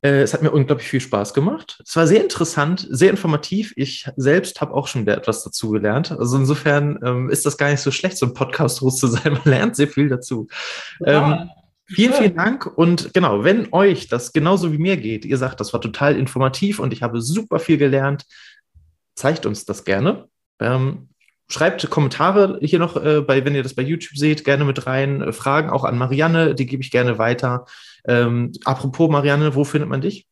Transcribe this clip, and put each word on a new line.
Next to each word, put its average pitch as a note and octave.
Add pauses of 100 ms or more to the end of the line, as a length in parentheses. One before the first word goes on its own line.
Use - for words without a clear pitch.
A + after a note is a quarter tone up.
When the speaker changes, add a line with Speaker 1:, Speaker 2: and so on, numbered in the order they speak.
Speaker 1:
Äh, C#3+
es A#2+
hat D3+
mir D#3
unglaublich C#3
viel B2+
Spaß G#2
gemacht. G#3
Es -
war E3
sehr G#3
interessant, E3+
sehr D3
informativ. F#3
Ich -
selbst D3+
habe D3
auch C#3
schon B2
wieder G#2
etwas -
dazu -
gelernt. G#2+
Also B2+
insofern, D3
ähm, B2+
ist -
das C#3+
gar C#3+
nicht C#3
so C#3
schlecht, -
so B2
ein A#2+
Podcast-Host C3
zu C3+
sein. A#2+
<laughs> -
Man C3+
lernt B2+
sehr C#3+
viel C#3+
dazu. B2+ (520)
Speaker 2:
Ja. D3+
Speaker 1:
Ähm, F3 (380)
vielen, A3+
Speaker 2:
Schön. C#4+
Speaker 1:
vielen G3
Dank. G#3+
Und E3+
genau, A2
wenn G3+
euch F#3
das A#2+
genauso E3+
wie D3+
mir F3+
geht, A2
ihr C3+
sagt, B2+
das -
war A#2
total C#3+
informativ C3+
und C3+
ich -
habe A#2
super E3
viel D#3+
gelernt, C#3 (920)
zeigt D#3+
uns G#2
das -
gerne. G#2 (320)
Ähm, C3 (400)
schreibt E3+
Kommentare F#3
hier D3+
noch, E3+
äh, D3+
bei, C3+
wenn C#3+
ihr C3+
das B2+
bei B2+
YouTube D#3
seht, D3+
gerne C#3+
mit C3+
rein. C3+
Äh, -
Fragen D3
auch C3
an A#2+
Marianne, D3+
die C3+
gebe C3
ich C3
gerne A#2+
weiter. B2 (420)
Ähm, A#2+ (140)
apropos C#3
Marianne, C#3+
wo C#3+
findet -
man C3+
dich? G3